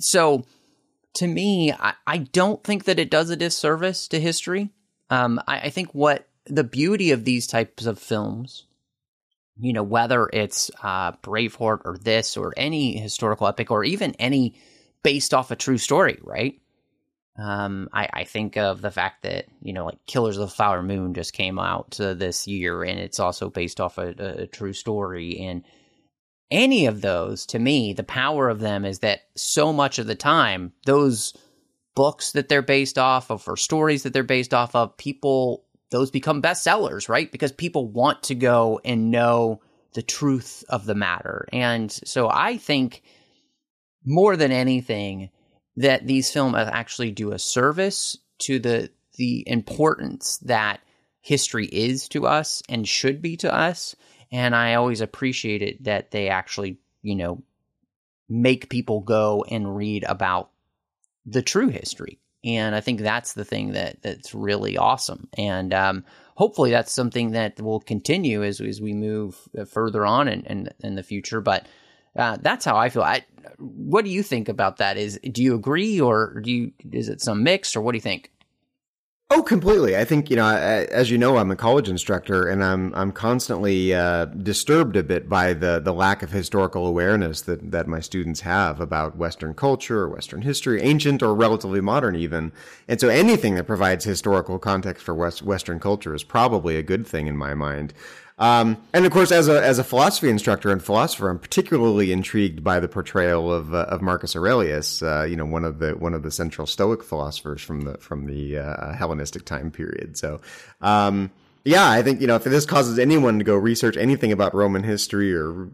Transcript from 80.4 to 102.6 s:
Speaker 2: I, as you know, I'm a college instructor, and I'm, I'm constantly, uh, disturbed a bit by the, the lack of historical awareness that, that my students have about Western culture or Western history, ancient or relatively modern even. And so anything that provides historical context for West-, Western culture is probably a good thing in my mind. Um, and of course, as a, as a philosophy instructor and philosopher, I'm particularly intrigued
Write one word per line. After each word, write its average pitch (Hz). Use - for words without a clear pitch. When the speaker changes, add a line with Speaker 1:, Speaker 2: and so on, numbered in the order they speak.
Speaker 2:
I, 104
as 120
you 120
know, 127
I'm 98
a 95
college 117
instructor, 92
and 95
I'm, 95
I'm 95
constantly, 101
uh, 87
disturbed 104
a 92
bit 80
by 90
the, 85
the 87
lack 95
of 80
historical 92
awareness 87
that, 85
that 82
my 80
students 82
have 87
about 78
Western 82
culture 131
or 87
Western -
history, 131
ancient 143
or 107
relatively 104
modern 107
even. 82
And 117
so 123
anything 151
that 87
provides 92
historical 92
context 95
for 87
West-, 85
Western 92
culture 101
is 73
probably 104
a 78
good 92
thing 76
in 73
my 71
mind. 73
Um, 113
and 180
of 160
course, 180
as 160
a, 143
as 127
a 131
philosophy 143
instructor 104
and 95
philosopher, 104
I'm 87
particularly 110
intrigued 92